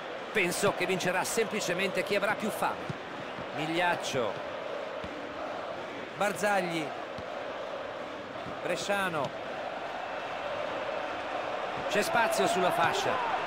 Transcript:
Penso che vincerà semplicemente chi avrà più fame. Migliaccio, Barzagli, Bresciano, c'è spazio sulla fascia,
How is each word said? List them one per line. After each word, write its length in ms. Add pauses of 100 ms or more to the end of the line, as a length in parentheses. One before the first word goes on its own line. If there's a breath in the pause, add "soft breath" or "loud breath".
(300)
Penso 460
che 100
vincerà 380
semplicemente 800
chi 100
avrà 220
più 140
fame. 340 (720)
Migliaccio, 760 (1800)
Barzagli, 680 (1800)
Bresciano, 680 (2500)
c'è 140
spazio 440
sulla 240
fascia, 400 (360)